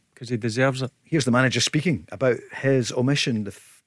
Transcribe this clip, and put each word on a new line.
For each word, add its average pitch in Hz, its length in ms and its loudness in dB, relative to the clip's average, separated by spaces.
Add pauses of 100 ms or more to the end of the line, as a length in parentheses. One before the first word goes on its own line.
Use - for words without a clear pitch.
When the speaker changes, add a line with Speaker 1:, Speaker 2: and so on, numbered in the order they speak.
(140)
Speaker 1:
'cause 120 140 -16
he 123 80 -2
deserves 127 460 0
it. 120 80 -6 (140)
Speaker 2:
Here's 156 200 -2
the 123 60 0
manager 120 300 2
speaking 139 520 0
about 123 240 2 (160)
his 135 400 0
omission 127 520 0
the 98 80 -10
f-, - 340 -20